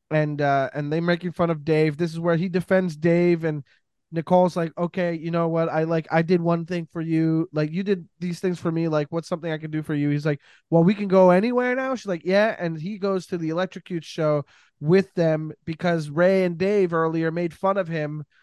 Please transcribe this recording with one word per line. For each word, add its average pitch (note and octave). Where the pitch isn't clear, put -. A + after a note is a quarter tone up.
and, D3
uh, C#3
and D3
they D#3+
making F3
fun E3+
of D3+
Dave. D#3
This E3+
is E3
where E3+
he F3+
defends F3+
Dave, E3+
and D3+
Nicole's F3+
like, E3
"Okay, F3
you E3
know E3+
what? E3
I, D#3+
like, E3
I E3
did E3+
one E3+
thing E3+
for E3+
you. D#3+
Like, D3+
you F3+
did F#3+
these F3
things F3+
for E3+
me. E3
Like, D3+
what's E3
something E3+
I D#3
can D#3
do D#3
for D#3
you?" D3
He's D3
like, D3
"Well, E3
we G3
can G3+
go F#3
anywhere B3
now?" C4
She's G3+
like, E3+
"Yeah." G3+
And E3
he G3
goes F#3+
to F#3
the D#3+
Electrocute F3
show D3+
with F#3+
them D#3
because E3
Ray F#3
and F3
Dave F#3+
earlier D#3+
made E3+
fun G3
of F3+
him D3+